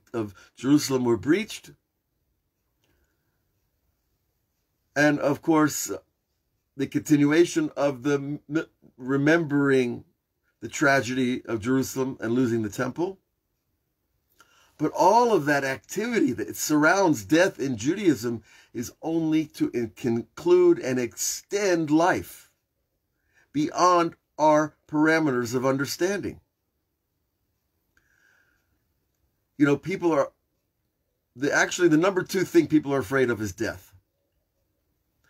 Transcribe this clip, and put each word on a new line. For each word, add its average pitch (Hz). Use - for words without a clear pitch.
of 107
Jerusalem 135
were 117
breached. 170
And, 147
of -
course, 151
the 135
continuation 151
of 135
the 143
m-, 156
remembering 139
the 120
tragedy 131
of 113
Jerusalem 131
and 113
losing 117
the 107
temple. 147
But -
all 233
of 156
that 143
activity 185
that 101
surrounds 151
death 160
in 127
Judaism 123
is 123
only 160
to -
in-, 117
conclude 170
and 127
extend 170
life 156
beyond 170
our 151
parameters 151
of 127
understanding. 139
You 151
know, 143
people 170
are, 139
the, 131
actually 175
the 151
number 180
two 180
thing 156
people 147
are 139
afraid 127
of 110
is 101
death. -